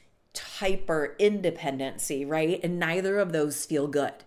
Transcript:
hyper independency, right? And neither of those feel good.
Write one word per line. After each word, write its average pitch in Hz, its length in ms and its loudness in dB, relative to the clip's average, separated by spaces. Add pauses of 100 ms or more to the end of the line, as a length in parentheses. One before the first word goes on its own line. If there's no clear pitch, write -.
(380)
hyper 165 800 0
independency, 160 1080 0
right? 160 380 0
And 175 160 -2
neither 185 400 0
of 190 140 0
those 151 340 0
feel 147 220 0
good. 139 260 0 (120)